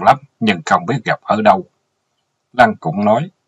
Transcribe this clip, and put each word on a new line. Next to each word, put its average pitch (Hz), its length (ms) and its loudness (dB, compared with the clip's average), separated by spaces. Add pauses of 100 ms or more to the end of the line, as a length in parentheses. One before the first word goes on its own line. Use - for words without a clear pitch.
lắm, 131 160 2 (220)
nhưng 101 260 -2
không 90 200 -2
biết 117 180 -4
gặp - 180 -6
ở 107 200 -4
đâu." 104 220 2 (880)
Lan 113 240 2
cũng 92 280 -6
nói, 120 260 0 (180)